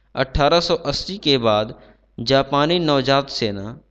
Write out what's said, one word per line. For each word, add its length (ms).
अठारह 440
सौ 160
अस्सी 420
के 200
बाद 420
जापानी 600
नवजात 500
सेना, 500